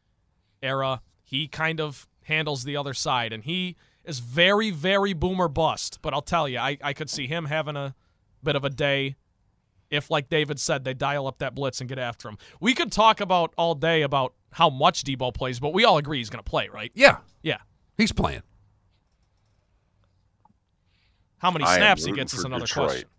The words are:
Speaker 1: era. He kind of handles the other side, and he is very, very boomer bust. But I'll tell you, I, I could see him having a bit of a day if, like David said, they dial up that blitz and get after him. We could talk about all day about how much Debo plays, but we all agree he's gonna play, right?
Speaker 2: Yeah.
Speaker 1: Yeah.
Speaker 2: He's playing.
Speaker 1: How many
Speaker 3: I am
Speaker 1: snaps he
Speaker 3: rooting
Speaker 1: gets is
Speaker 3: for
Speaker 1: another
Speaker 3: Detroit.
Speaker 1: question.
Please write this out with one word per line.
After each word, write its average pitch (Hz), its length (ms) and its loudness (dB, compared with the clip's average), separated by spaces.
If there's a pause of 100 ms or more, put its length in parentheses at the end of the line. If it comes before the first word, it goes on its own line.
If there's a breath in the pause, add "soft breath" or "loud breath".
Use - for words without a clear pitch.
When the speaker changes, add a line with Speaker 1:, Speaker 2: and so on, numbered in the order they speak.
(640)
Speaker 1:
era. 135 380 -2 (220)
He 139 260 -4
kind 160 320 -2
of 151 260 -8 (180)
handles 151 400 -4
the 143 120 -6
other 139 160 -4
side, 123 400 -2
and 110 120 -10
he 180 320 -4 (280)
is 147 140 -10
very, 175 520 2
very 190 440 2
boomer 180 340 0
bust. 143 540 -2
But 151 100 -4
I'll 143 80 -2
tell 160 280 0
you, 123 100 -4
I, 139 240 -2
I 143 100 -4
could 147 160 -10
see 143 180 -6
him 160 200 -6
having 151 300 -4
a 139 180 -8 (480)
bit 143 140 0
of 135 80 -2
a 139 60 -2
day 139 460 -2 (760)
if, 147 200 -4
like 151 180 0
David 151 320 0
said, 139 240 -2
they 131 100 -4
dial 139 320 -2
up 135 120 -8
that 131 160 -6
blitz 135 260 -4
and 123 80 -8
get 131 100 -10
after 120 300 -8
him. 107 80 -14 (240 soft breath)
We 254 140 2
could 320 180 -2
talk 214 280 4
about 175 360 0
all 170 180 2
day 160 280 2
about 135 320 0 (180)
how 165 160 4
much 143 360 2
Debo 131 280 -2
plays, 127 280 -6
but 147 120 0
we 208 120 6
all 202 120 8
agree 147 220 -2
he's 110 120 -8
gonna 117 120 -12
play, 120 260 -2
right? 107 260 -12
Speaker 2:
Yeah. 262 240 8 (240)
Speaker 1:
Yeah. 147 160 -2 (380)
Speaker 2:
He's 214 160 2
playing. - 300 -2 (3000)
Speaker 1:
How 180 120 2
many 160 140 0
Speaker 3:
I 175 100 8
am 180 40 8
Speaker 1:
snaps - 260 6
he - 60 -4
Speaker 3:
rooting - 120 -4
Speaker 1:
gets - 120 -6
is - 80 -2
Speaker 3:
for - 60 -4
Speaker 1:
another 127 180 -4
Speaker 3:
Detroit. 139 220 0
Speaker 1:
question. - 200 -4 (100)